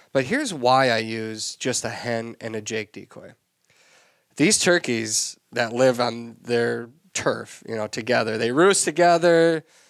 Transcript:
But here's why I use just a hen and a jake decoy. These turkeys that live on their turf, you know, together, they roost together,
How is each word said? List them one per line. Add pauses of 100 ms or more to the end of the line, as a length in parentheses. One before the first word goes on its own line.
(140)
But
here's
why
I
use
just
a
hen
and
a
jake
decoy. (1040)
These
turkeys (140)
that
live
on
their (240)
turf,
you
know,
together,
they
roost
together, (260)